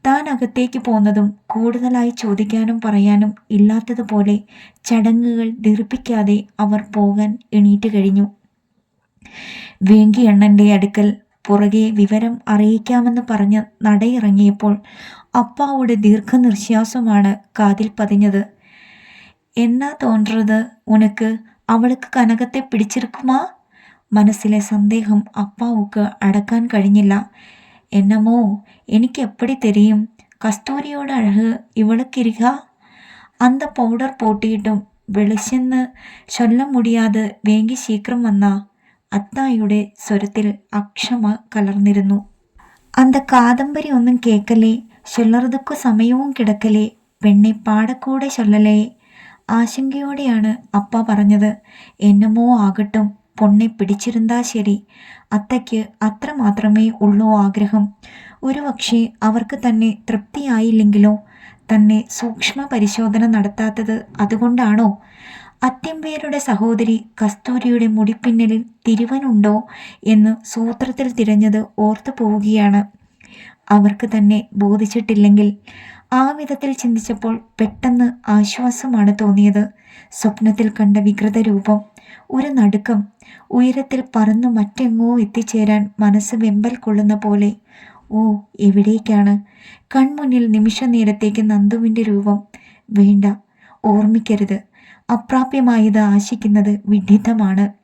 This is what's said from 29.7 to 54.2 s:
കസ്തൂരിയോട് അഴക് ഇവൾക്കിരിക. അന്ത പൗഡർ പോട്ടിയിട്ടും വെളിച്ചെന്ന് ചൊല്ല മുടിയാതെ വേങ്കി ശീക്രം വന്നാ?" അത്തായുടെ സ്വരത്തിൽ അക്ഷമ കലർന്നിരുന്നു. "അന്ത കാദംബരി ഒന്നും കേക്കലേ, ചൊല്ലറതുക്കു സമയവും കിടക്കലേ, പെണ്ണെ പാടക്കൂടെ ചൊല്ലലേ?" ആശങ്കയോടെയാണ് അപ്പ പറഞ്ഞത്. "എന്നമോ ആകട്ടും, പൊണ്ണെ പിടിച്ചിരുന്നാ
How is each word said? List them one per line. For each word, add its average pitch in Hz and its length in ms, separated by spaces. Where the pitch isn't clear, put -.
കസ്തൂരിയോട് 277 720
അഴക് 220 360
ഇവൾക്കിരിക. 226 680
അന്ത 254 300
പൗഡർ 240 420
പോട്ടിയിട്ടും 214 680
വെളിച്ചെന്ന് 220 720
ചൊല്ല 240 360
മുടിയാതെ 226 600
വേങ്കി 220 320
ശീക്രം 233 460
വന്നാ?" 202 300
അത്തായുടെ 208 680
സ്വരത്തിൽ 208 480
അക്ഷമ 208 600
കലർന്നിരുന്നു. 202 720
"അന്ത 262 220
കാദംബരി 269 640
ഒന്നും 247 260
കേക്കലേ, 226 580
ചൊല്ലറതുക്കു 247 680
സമയവും 247 560
കിടക്കലേ, 214 560
പെണ്ണെ 208 380
പാടക്കൂടെ 254 680
ചൊല്ലലേ?" 214 500
ആശങ്കയോടെയാണ് 262 1040
അപ്പ 208 280
പറഞ്ഞത്. 208 480
"എന്നമോ 214 460
ആകട്ടും, 208 480
പൊണ്ണെ 214 340
പിടിച്ചിരുന്നാ 226 760